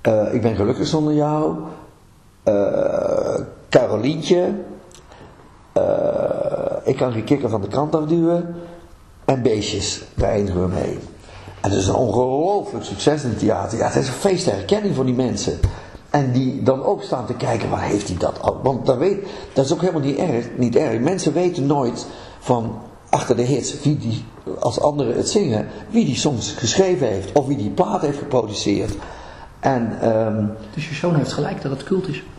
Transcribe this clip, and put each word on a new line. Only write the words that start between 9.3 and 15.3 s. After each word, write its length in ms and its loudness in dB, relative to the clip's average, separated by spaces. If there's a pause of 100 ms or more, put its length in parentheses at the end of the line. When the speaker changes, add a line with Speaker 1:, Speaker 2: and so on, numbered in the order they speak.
Speaker 1:
Beestjes, 600 0 (120)
daar 160 2
eindigen 380 0
we 60 -2
mee. 240 -2 (640)
En 100 0
het 100 2
is 60 2
een 80 2
ongelooflijk 920 0
succes 380 0
in 60 -2
het 100 -2
theater. 400 0
Ja, 80 2
het 160 -2
is 60 0
een 60 -4
feest 300 2
der 100 2
herkenning 400 0
voor 100 0
die 100 2
mensen. 440 0 (520)